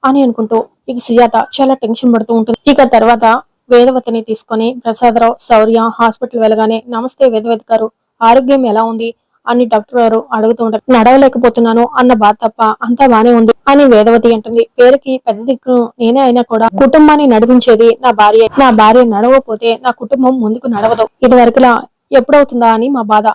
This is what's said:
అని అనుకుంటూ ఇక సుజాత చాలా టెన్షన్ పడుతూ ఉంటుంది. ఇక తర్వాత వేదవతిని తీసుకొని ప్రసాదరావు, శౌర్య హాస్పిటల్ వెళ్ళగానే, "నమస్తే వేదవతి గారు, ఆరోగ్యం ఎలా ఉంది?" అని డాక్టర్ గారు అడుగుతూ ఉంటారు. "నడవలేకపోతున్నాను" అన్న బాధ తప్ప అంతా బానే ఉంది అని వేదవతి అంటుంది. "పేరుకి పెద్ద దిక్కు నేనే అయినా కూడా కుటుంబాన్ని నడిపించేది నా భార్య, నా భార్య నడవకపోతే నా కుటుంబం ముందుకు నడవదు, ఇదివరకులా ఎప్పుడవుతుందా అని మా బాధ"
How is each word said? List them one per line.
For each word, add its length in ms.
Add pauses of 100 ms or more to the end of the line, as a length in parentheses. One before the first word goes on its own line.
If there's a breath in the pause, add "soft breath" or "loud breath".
అని 200
అనుకుంటూ 340 (320)
ఇక 80
సుజాత 380 (200)
చాలా 180
టెన్షన్ 400
పడుతూ 200
ఉంటుంది. 260 (120)
ఇక 120
తర్వాత 420 (440)
వేదవతిని 520
తీసుకొని 540 (100)
ప్రసాదరావు, 500 (140)
శౌర్య 400 (100)
హాస్పిటల్ 420
వెళ్ళగానే, 480
"నమస్తే 400
వేదవతి 420
గారు, 200 (300)
ఆరోగ్యం 440
ఎలా 180
ఉంది?" 300 (340)
అని 180
డాక్టర్ 360
గారు 300
అడుగుతూ 340
ఉంటారు. 260
"నడవలేకపోతున్నాను" 1040
అన్న 160
బాధ 300
తప్ప 200 (200)
అంతా 240
బానే 260
ఉంది 200 (140)
అని 180
వేదవతి 480
అంటుంది. 300 (160)
"పేరుకి 340 (140)
పెద్ద 180
దిక్కు 320 (220)
నేనే 220
అయినా 200
కూడా 260
కుటుంబాన్ని 600
నడిపించేది 640 (120)
నా 100
భార్య, 360 (120)
నా 100
భార్య 340
నడవకపోతే 800
నా 80
కుటుంబం 500
ముందుకు 260
నడవదు, 400 (160)
ఇదివరకులా 500 (380)
ఎప్పుడవుతుందా 560
అని 220
మా 120
బాధ" 340